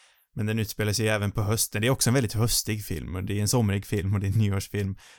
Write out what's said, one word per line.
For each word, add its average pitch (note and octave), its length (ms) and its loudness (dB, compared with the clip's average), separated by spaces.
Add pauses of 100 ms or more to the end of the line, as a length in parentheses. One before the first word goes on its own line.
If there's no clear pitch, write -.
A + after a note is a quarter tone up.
(340)
Men A2 120 -4
den G#2+ 120 0
utspelar G#2+ 340 -2
sig A2 160 0
även G#2 240 0
på A2+ 100 -2
hösten. G#2+ 400 0
Det A#2 40 2
är B2+ 40 4
också C3 200 2
en A#2 40 4
väldigt B2+ 180 2
höstig G#2+ 520 0
film F2 320 -6
och F#2 80 -6
det G2 140 -2
är - 20 0
en G#2 80 2
somrig G2+ 380 2
film G2+ 280 -2
och G2 60 2
det G2 60 -2
är G2 60 0
en G#2+ 60 2
nyårsfilm. G2 580 0 (220)